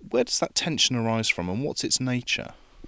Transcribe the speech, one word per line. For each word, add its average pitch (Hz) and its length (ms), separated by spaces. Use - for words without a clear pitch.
Where - 140
does - 160
that - 160
tension 139 400
arise 113 320
from, 90 220
and 104 140
what's - 200
its - 160
nature? 123 540